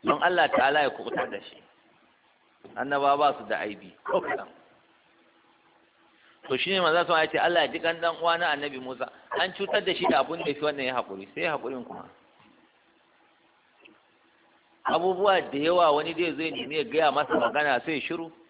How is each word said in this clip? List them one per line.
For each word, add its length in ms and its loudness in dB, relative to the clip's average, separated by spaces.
Don 180 2
Allah 260 4
Ta'ala 340 4
ya 80 2
kubutar 400 -6
da 100 -8
shi. 220 -20
Annabawa 420 2
ba 200 4
su 80 -12
da 120 -2
aibi, 360 -10
ko 160 0
kaɗan. 280 -6
To, 80 -2
shi 140 -2
ne 100 2
manzo 260 4
sun 240 2
ce, 80 -2
"Allah 280 4
ya 60 -6
ji 80 -6
kan 200 -2
ɗan 200 -2
uwa 180 2
na 120 0
Annabi 300 -4
Musa." 300 -8
An 120 0
cutar 320 -2
da 100 0
shi 140 -2
da 120 4
abun 180 -2
da 120 -4
ya 40 -2
fi 60 -10
wannan 260 -2
ya 80 -2
haƙuri, 400 -6
sai 80 -6
ya 140 -2
haƙurin 280 -8
kuma. 240 -14
Abubuwa 540 2
da 80 -4
yawa 340 4
wani 220 0
zai 220 -2
zo 60 -6
ya 80 -4
nemi 260 -8
ya 80 -2
gaya 280 2
masa 220 0
magana 500 0
sai 140 -2
ya 80 -4
shiru. 240 -8